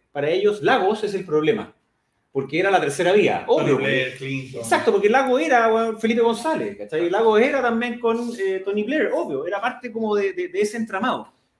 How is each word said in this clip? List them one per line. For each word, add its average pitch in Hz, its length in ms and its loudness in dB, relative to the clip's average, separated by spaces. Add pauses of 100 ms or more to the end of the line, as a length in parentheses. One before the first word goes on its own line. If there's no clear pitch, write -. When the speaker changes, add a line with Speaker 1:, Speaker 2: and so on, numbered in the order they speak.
(120)
Speaker 1:
para 143 200 -2
ellos 202 320 0
Lagos 214 400 2
es 190 100 -4
el 185 100 -4
problema, 147 520 0 (560)
porque 135 280 -4
era 196 120 0
la 180 100 4
tercera 175 320 0
vía, 135 340 2
obvio, 143 280 2
Speaker 2:
Tony 131 100 0
Blair, 135 240 0
Speaker 1:
porque 127 80 -12
Speaker 2:
Clinton. 135 440 -8
Speaker 1:
Exacto, - 320 0
porque 196 160 2
Lagos 254 320 2
era, 240 300 4
weón, 220 300 0
Felipe 233 200 2
González, 226 540 0
¿cachai? 156 360 -4
Lagos 214 280 4
era 277 220 4
también 240 380 -2
con, 233 400 -2
eh, 190 260 -2
Tony 208 180 -2
Blair, 247 300 0
obvio, 175 320 -4
era 196 160 -4
parte 247 300 -6
como 214 240 -2
de, 196 180 0
de, 180 140 -6
de 175 120 -4
ese 208 180 -2
entramado. 196 540 -4 (280)